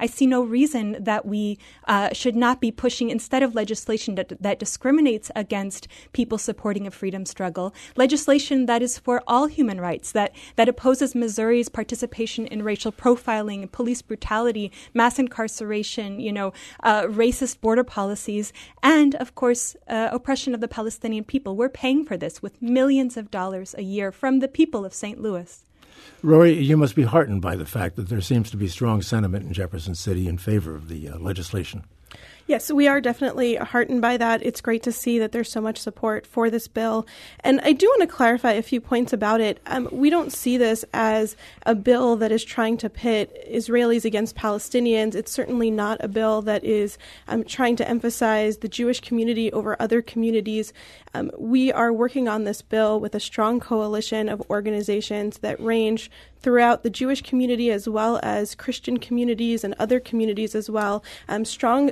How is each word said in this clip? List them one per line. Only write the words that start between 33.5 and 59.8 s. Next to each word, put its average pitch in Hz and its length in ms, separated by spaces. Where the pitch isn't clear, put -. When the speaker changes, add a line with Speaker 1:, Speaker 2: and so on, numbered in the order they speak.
Speaker 3:
heartened 240 440
by 240 160
that. 226 260
It's - 200
great 226 220
to 240 80
see 233 260
that 220 140
there's 233 200
so 226 80
much 220 160
support 214 500
for 233 220
this 226 180
bill. 226 400
And 269 200
I 311 140
do 370 120
want 494 140
to 339 160
clarify 240 360
a 214 100
few 240 180
points 240 320
about 220 300
it. 208 240
Um, 254 260
we 277 160
don't 311 240
see 247 240
this 226 260
as 220 420
a 233 80
bill 240 420
that 220 160
is 226 100
trying 226 360
to 226 100
pit - 640
Israelis 233 540
against 220 280
Palestinians. 220 800
It's 202 160
certainly 233 400
not 214 320
a 214 60
bill 220 320
that 208 240
is, 208 320
um, 226 180
trying 240 320
to - 120
emphasize 220 680
the 220 100
Jewish 247 340
community 226 500
over 214 260
other 226 220
communities. 220 720
Um, - 240
we 254 340
are 233 220
working 240 360
on 214 160
this 202 180
bill 214 360
with 214 160
a 208 60
strong 226 400
coalition 214 680
of 208 180
organizations 208 920
that 214 200
range 226 500
throughout 240 440
the 233 60
Jewish 262 300
community 247 480
as 208 200
well 220 340
as 208 320
Christian - 440
communities 233 640
and 202 120
other 233 220